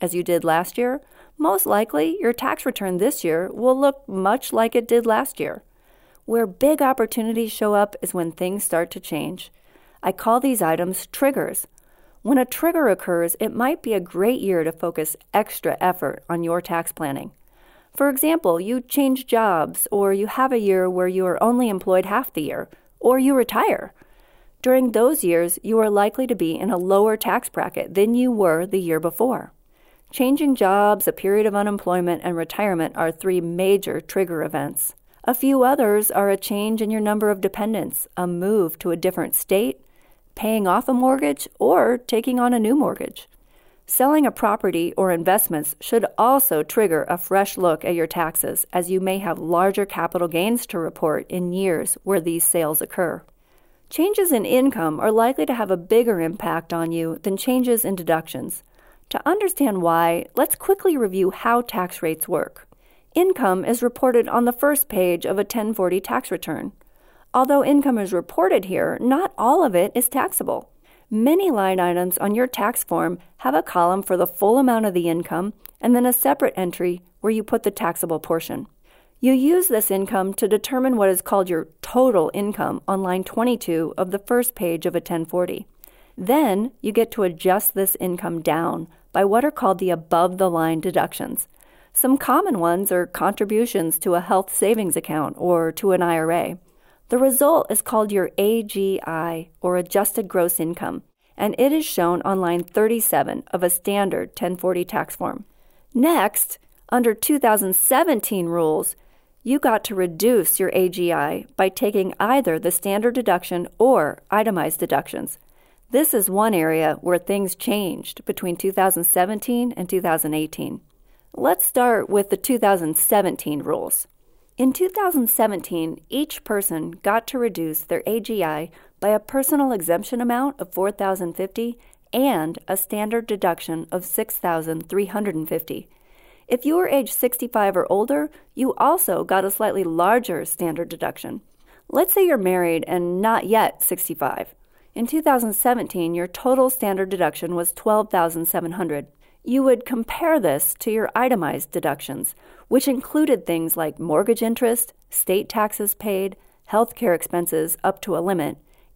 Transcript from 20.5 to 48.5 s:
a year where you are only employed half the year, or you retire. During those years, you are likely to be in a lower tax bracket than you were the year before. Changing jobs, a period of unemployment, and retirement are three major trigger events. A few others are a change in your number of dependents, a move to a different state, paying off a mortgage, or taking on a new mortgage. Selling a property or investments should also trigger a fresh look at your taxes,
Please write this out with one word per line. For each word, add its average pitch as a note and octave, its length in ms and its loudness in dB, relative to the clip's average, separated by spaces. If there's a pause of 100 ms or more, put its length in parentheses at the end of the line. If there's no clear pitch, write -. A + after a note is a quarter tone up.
a A#3 80 2
year F#3+ 280 4
where F3+ 200 0
you F#3 180 0
are F3 160 0
only A#3+ 260 4
employed F#3+ 380 2
half A3 260 -2
the D#3+ 100 -4
year, - 280 -8 (300)
or B3+ 180 4
you C4+ 160 4
retire. - 580 0 (720)
During B3+ 300 4
those B3 320 2
years, E3+ 400 2
you A3 160 2
are G#3+ 100 2
likely G#3+ 380 2
to A#3 80 -2
be E3 200 -2
in F#3+ 140 -4
a F3+ 80 0
lower G3+ 380 2
tax G#3+ 320 -2
bracket - 460 -6
than G#3+ 200 2
you B3 160 2
were F3+ 340 2
the F#3+ 160 -2
year D#3+ 200 0
before. G3 520 -2 (600)
Changing C#4 420 2
jobs, G3+ 540 4
a - 40 2
period G#3 340 2
of G3+ 100 -2
unemployment, F3+ 640 0
and F3 140 -4
retirement E3 600 -2
are E3 140 0
three F3+ 300 -2
major F3 600 0
trigger E3+ 440 -2
events. D3+ 500 -6 (300)
A B3+ 100 2
few C4+ 280 2
others A3+ 480 4
are G3+ 200 2
a G3 60 2
change G#3+ 460 -4
in G#3+ 80 -2
your A3 100 -2
number G#3 300 0
of G3 100 -2
dependents, G#3 760 -4
a F3+ 100 -2
move F3 540 0
to G3+ 100 -4
a A#3+ 60 0
different F3+ 380 -2
state, G#3+ 460 0 (540)
paying A3 320 -2
off A#3+ 220 2
a C4 60 2
mortgage, C4+ 540 0 (100)
or B3+ 400 4
taking A#3+ 420 -2
on B3 120 4
a A#3+ 60 2
new A3 160 2
mortgage. - 540 -2 (580)
Selling C#4+ 400 4
a G#3+ 60 0
property F#3 640 0
or F#3 140 2
investments E3+ 720 0
should A3+ 260 0 (120)
also A#3 440 2
trigger E3 420 0
a F3 140 -2
fresh G3 380 0
look F3 280 0
at F3+ 100 0
your E3+ 120 0
taxes, - 640 -4